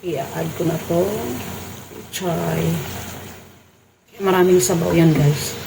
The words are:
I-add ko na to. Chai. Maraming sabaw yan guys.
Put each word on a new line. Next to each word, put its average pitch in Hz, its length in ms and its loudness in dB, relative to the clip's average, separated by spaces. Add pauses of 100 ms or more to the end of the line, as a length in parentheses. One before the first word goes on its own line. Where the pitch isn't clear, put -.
I-add 165 400 -6 (160)
ko 160 80 0
na 165 80 -2
to. 170 240 0 (1120)
Chai. 165 480 -2 (1600)
Maraming 185 400 6
sabaw 170 320 0
yan 165 240 6
guys. 147 500 2